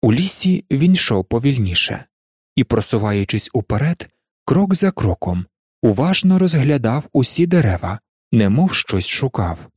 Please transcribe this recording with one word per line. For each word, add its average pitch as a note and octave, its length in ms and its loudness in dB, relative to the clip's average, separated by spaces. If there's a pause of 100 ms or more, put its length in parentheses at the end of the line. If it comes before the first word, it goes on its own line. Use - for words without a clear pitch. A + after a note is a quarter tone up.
У A2 100 4
лісі F#3 580 0
він D#3+ 220 2
йшов G#2+ 320 0
повільніше A#2 800 -2 (520)
і, B2+ 80 2
просуваючись G#2 880 -2
уперед, B2 560 -4 (360)
крок F#3+ 300 0
за G3 160 2
кроком, F2+ 560 -4 (360)
уважно F3+ 560 2
розглядав C#3+ 720 0
усі D#3 340 2
дерева, G#2+ 540 0 (320)
немов A#2 420 2
щось - 320 -4
шукав. F#2 600 -4 (100)